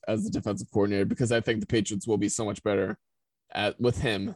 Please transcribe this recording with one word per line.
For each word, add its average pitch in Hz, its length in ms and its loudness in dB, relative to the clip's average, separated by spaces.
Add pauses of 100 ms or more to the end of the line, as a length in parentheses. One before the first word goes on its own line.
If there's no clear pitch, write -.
as 107 160 0
the 220 60 -4
defensive 101 420 -4
coordinator 101 320 2
because 113 280 0
I 113 80 4
think 110 200 0
the 101 60 -6
Patriots 107 400 0
will 110 100 2
be 104 140 2
so 113 160 -2
much 101 160 -6
better 101 340 0 (560)
at, 101 280 -2
with 120 200 2
him 101 360 -2